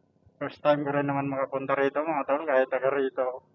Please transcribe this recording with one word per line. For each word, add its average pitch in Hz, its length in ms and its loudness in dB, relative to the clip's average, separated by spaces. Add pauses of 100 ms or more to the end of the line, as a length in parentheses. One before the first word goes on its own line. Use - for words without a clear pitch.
(380)
First - 240 -10
time 147 240 2
ko 143 80 -2
rin 143 140 0
naman 139 240 -2
makapunta 135 420 -2
rito, 139 300 2
mga 151 260 -2
tol, 147 160 0
kahit 131 240 4
taga 131 240 0
rito. 131 600 -2